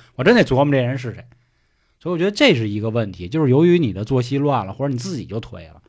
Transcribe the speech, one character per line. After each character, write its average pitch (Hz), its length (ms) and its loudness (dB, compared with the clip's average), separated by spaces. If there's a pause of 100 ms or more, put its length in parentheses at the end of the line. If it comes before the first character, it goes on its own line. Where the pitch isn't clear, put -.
(160)
我 127 80 -2
真 214 100 6
得 214 100 4
琢 135 200 2
磨 143 80 0
这 139 60 4
人 127 200 -2
是 120 160 -10
谁。 90 100 -20 (760)
所 165 100 -8
以 - 20 -2
我 170 60 -4
觉 170 60 0
得 202 60 0
这 214 240 4
是 117 140 -2
一 104 120 -4
个 110 100 -4
问 110 200 -2
题， 87 180 -12
就 156 140 -2
是 135 80 4
由 139 140 6
于 175 140 6
你 123 140 0
的 98 120 -6
作 127 180 0
息 123 160 -4
乱 135 280 -2
了， 98 60 -10
或 131 140 -6
者 139 60 -2
你 123 60 -4
自 180 180 -8
己 104 80 -8
就 110 160 -8
颓 87 280 -16
了， 80 200 -20